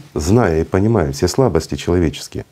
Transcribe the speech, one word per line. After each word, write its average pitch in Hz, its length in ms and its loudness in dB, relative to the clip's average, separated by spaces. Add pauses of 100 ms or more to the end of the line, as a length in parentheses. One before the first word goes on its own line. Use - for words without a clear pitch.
(120)
зная 90 480 2
и 80 40 0
понимая 95 480 0
все - 140 -2
слабости 82 500 0
человеческие 76 760 -2